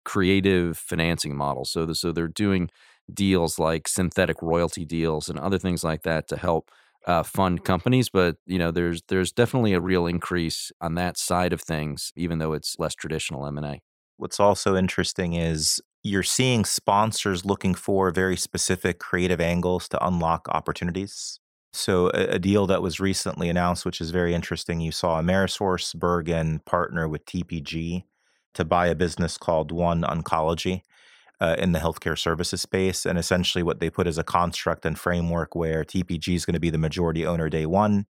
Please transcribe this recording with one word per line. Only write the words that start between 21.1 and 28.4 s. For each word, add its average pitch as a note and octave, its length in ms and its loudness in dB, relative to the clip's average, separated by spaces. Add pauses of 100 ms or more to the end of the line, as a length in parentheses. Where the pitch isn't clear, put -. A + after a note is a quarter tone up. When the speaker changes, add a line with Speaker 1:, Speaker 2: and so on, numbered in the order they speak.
Speaker 2:
So F2+ 360 2
a, - 220 0
a G2 100 0
deal G2 260 4
that F2+ 160 2
was F2+ 160 -4
recently F#2 500 -2
announced, F2 360 0
which F2 160 -6
is D#2+ 100 -4
very F2 240 2
interesting, E2 460 -4
you E2 100 -2
saw D#2+ 320 0
AmerisourceBergen F2 1400 0
partner E2+ 420 -2
with D2+ 200 -6
T F2+ 180 -6
P E2+ 160 -6
G E2 460 -6 (480)